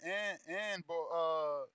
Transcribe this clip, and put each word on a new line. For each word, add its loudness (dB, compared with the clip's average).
and, -2
and -2
Bo-, -2
uh, 2